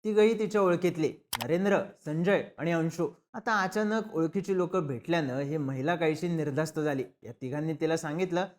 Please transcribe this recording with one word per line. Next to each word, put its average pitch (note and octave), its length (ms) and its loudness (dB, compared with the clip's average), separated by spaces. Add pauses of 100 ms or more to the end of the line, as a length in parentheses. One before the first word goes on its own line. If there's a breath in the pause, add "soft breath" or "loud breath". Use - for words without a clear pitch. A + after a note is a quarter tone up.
तिघही G#3+ 340 4
तिच्या G#3+ 220 0
ओळखीतली, F3 520 2 (300)
नरेंद्र, F3+ 360 2 (260)
संजय E3 400 2 (140)
आणि D#3+ 140 0
अंशू. E3 360 0 (240)
आता G#3+ 280 -2
अचानक G#3+ 540 -2
ओळखीची F#3 420 0
लोकं F3+ 300 0
भेटल्यानं C3+ 520 -2
ही C#3+ 180 -4
महिला C#3 400 -2
काहीशी D#3+ 320 0
निर्धास्त D#3 520 -2
झाली. C#3+ 240 -2 (180)
या A2 100 -16
तिघांनी D3 400 -6
तिला D#3+ 240 0
सांगितलं E3+ 500 -2 (120)